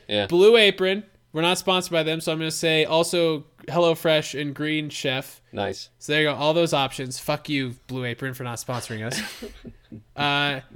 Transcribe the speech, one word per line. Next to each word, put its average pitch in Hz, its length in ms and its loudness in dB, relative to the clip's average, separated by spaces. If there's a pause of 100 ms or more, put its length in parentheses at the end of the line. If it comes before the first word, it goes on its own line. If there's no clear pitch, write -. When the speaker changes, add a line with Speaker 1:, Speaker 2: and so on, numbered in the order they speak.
Speaker 1:
Yeah. 101 180 0
Speaker 2:
Blue 196 300 8
Apron. 196 480 4 (280)
We're 156 100 -4
not 180 160 2
sponsored 185 340 0
by 165 100 2
them, 160 200 -2
so 165 100 -2
I'm 160 60 -2
gonna 160 120 -4
say 160 360 2
also 165 580 2 (240)
HelloFresh 160 720 2
and 147 140 -6
Green 151 360 -4
Chef. 135 500 -6 (120)
Speaker 1:
Nice. 98 460 -6
Speaker 2:
So - 140 -6
there 151 100 4
you 151 60 4
go. 143 60 0
All 143 200 2
those 165 180 2
options. 135 480 -2
Fuck - 300 -4
you, 131 260 -2 (100)
Blue 127 180 -8
Apron, 123 300 -6
for 127 100 -10
not 120 140 -8
sponsoring 113 480 -6
us. 123 140 -6 (240)
Speaker 1:
<laughs> 214 80 -14 (640)
Speaker 2:
Uh, 143 440 0 (160)